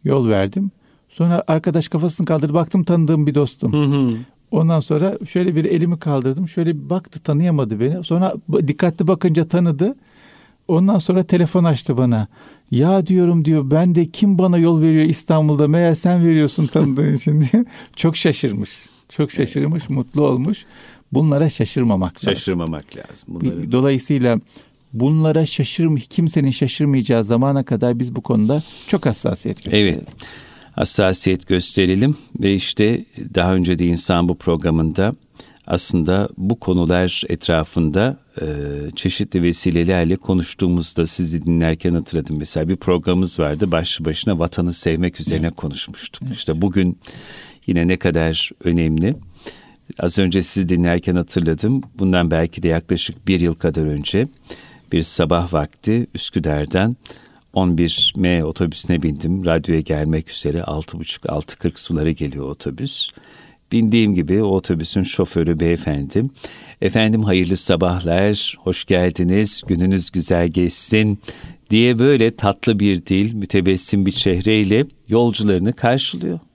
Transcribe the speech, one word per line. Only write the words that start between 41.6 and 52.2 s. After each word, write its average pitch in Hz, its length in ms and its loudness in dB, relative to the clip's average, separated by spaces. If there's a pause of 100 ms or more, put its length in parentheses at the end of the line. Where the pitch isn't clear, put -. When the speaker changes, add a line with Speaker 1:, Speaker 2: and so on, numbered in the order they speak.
Speaker 2:
hatırladım. 80 460 -4
Mesela 78 300 -4
bir 92 80 0
programımız 90 640 0
vardı, 78 320 -2
başlı 82 320 -2
başına 80 340 -2
vatanı 85 340 -2
sevmek 85 480 -2
üzerine 80 260 -2
Speaker 1:
Evet. - 100 -6
Speaker 2:
konuşmuştuk. - 720 -10
Speaker 1:
Evet. 131 100 -8
Speaker 2:
İşte 80 260 -4
bugün 92 360 0 (680)
yine 87 220 2
ne 92 80 2
kadar 80 540 0 (140)
önemli. 82 520 0 (840)
Az - 200 -2
önce 92 240 2
sizi 90 260 -2
dinlerken 87 480 0
hatırladım. 87 640 -2 (180)
Bundan 90 320 2